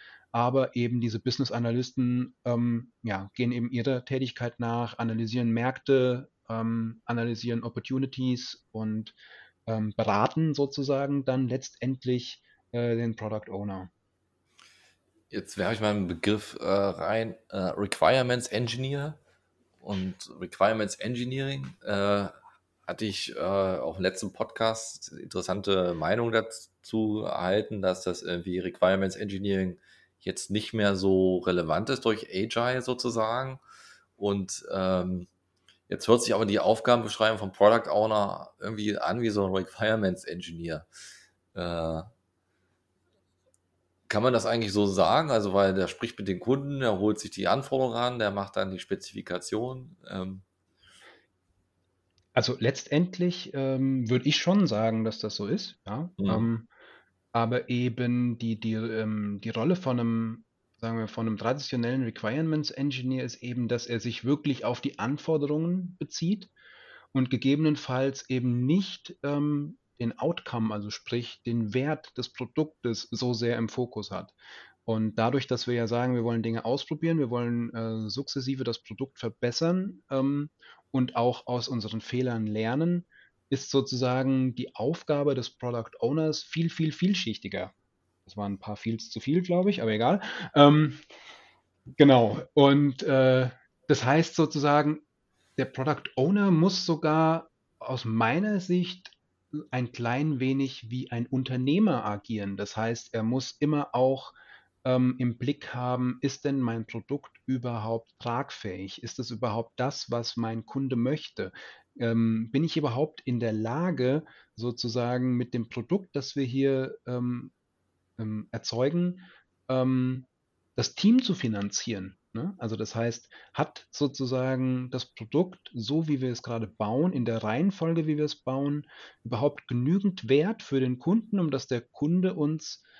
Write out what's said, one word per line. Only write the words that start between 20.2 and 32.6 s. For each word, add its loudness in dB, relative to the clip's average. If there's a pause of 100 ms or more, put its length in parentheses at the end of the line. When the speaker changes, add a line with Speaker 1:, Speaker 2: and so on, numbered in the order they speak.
Speaker 2:
Requirements 2
Engineering, -6
äh, 2 (600)
hatte -6
ich, -6
äh, -4
auch 0
im -4
letzten -2
Podcast -4
interessante 0
Meinung 0
dazu -2
erhalten, 0
dass 0
das -4
irgendwie -4
Requirements 2
Engineering -2 (400)
jetzt -8
nicht -4
mehr 2
so 4
relevant 0
ist -2
durch 0
Agile -2